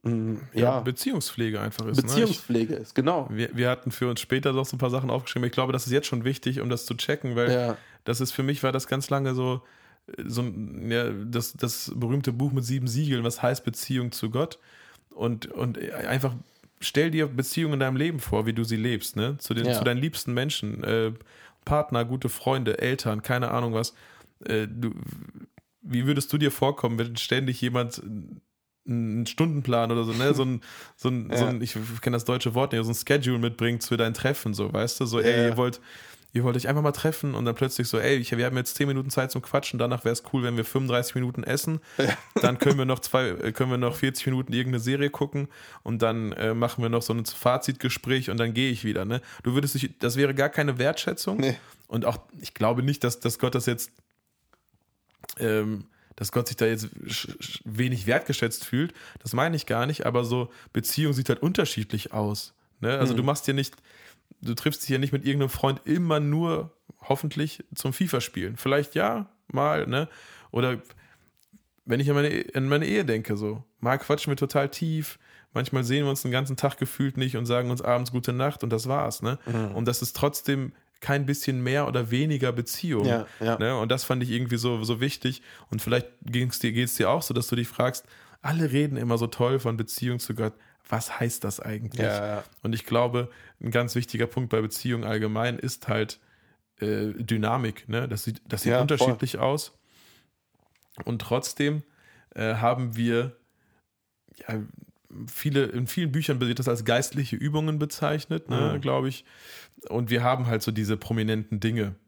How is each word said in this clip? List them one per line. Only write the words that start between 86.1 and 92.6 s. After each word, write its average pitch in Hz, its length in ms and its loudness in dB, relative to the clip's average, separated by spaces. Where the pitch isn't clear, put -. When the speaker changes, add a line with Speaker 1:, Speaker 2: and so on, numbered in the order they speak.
Speaker 2:
ging's 123 360 -2
dir, 117 120 0
geht's 120 220 0
dir 98 160 4
auch 156 140 2
so, 131 100 -4
dass 120 140 0
du 123 80 0
dich 120 120 -2
fragst, - 380 -2
alle 156 280 0
reden 139 260 2
immer 117 200 2
so 117 80 2
toll 123 340 2
von 117 180 0
Beziehung 123 420 -2
zu - 160 -6
Gott. 110 180 -2
Was - 300 -4
heißt 117 240 -2
das 101 160 -4
eigentlich? 110 440 -6
Speaker 1:
Ja, 104 240 0
ja. 104 160 -6